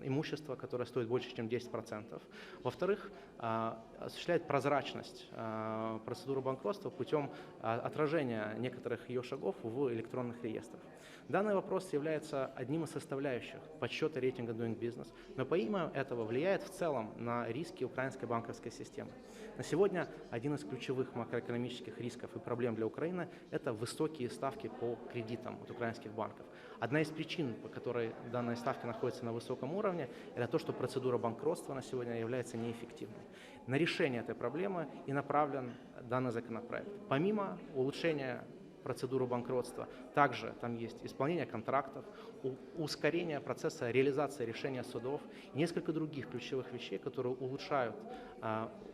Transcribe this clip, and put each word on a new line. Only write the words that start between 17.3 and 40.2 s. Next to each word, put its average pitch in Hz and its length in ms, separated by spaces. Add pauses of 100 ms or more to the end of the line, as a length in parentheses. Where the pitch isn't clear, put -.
риски 131 360
украинской 127 420
банковской 117 460
системы. 117 400 (460)
На 123 60
сегодня 180 440 (240)
один 117 240
из - 80
ключевых 127 520
макроэкономических 120 840
рисков - 360
и 117 40
проблем 120 360
для 110 100
Украины — 165 440 (220)
это 156 200
высокие 120 580
ставки - 380
по 117 300 (140)
кредитам 113 500
от 117 100
украинских 113 400
банков. 107 340 (340)
Одна 123 220
из 151 80
причин, 156 440
по 107 160
которой 117 440 (180)
данные 120 260
ставки 123 280
находятся 117 380
на 117 80
высоком 127 420
уровне, 180 360 (260)
это 117 120
то, 156 120
что - 140
процедура 127 440
банкротства 127 560
на 131 80
сегодня 120 380
является 120 380
неэффективной. - 640 (420)
На 123 100
решение 147 460
этой 113 140
проблемы 160 520 (180)
и 135 80
направлен 139 580 (380)
данный 127 220
законопроект. 113 580 (180)
Помимо 190 500 (180)
улучшения 135 680 (420)
процедуры 127 400
банкротства, 120 640 (260)
также 113 480